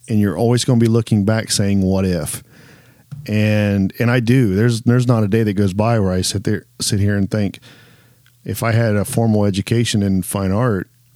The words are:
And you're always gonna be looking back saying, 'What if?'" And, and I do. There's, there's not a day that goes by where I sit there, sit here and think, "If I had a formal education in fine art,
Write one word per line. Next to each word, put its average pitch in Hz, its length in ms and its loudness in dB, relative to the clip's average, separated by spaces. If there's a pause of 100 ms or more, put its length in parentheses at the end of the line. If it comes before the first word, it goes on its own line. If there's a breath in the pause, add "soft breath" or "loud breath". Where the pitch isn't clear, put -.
And 107 100 0
you're 98 180 0
always 117 280 2
gonna 123 140 2
be 117 100 4
looking 113 360 2
back 110 260 -2
saying, 101 320 0
'What 95 220 0
if?'" 85 380 -4 (840 loud breath)
And, 104 720 0
and 117 100 2
I 127 100 2
do. 117 360 2
There's, 113 260 0
there's 120 260 2
not 113 160 2
a 104 40 0
day 113 160 2
that 104 100 0
goes 95 200 0
by 110 260 0
where 95 120 0
I 92 100 0
sit 95 220 -4
there, 107 220 -4 (160)
sit 104 180 -2
here 101 160 0
and 98 140 -2
think, 104 300 -4 (840 loud breath)
"If - 200 -6
I 113 80 0
had 113 240 2
a 98 100 0
formal 107 400 0
education 104 560 -2
in 95 220 0
fine 98 280 -4
art, 104 380 -2 (260)